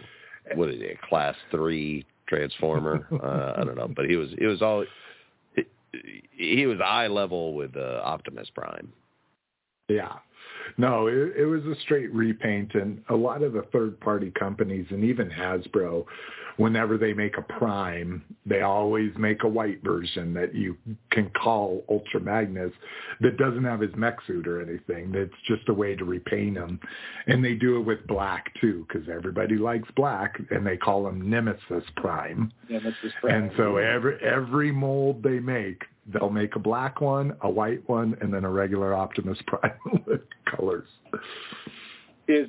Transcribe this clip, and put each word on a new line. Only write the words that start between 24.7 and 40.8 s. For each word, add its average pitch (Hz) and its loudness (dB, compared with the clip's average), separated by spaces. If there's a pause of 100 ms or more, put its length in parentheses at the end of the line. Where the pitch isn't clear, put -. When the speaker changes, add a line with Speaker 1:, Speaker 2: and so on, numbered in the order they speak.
Speaker 2:
That's 98 0 (180)
just 107 0
a 110 2
way 101 0
to 92 -6
repaint 101 0
him. 87 -6 (480)
And 131 6
they 123 2
do 123 4
it 117 2
with 107 0
black, 98 -2
too, 90 2
'cause 82 -4
everybody 95 0
likes 113 0
black, 113 2 (120)
and 98 0
they 92 0
call 98 2
him 92 -2
Nemesis 107 0 (140)
Prime. - -2 (180)
Speaker 3:
Nemesis 113 -4
Prime. 107 4
Speaker 2:
And 95 -2
so 104 4
every, 117 2
every 131 2
mold 135 2
they 127 2
make, 117 -2 (300)
they'll 101 2
make 104 0
a - -2
black 120 0
one, 139 2
a 101 2
white 107 0
one, 113 2
and 101 0
then 95 0
a 92 0
regular 98 2
Optimus 95 -2
<laughs> - -12
Prime - 0 (240)
colors. 92 -2 (1400)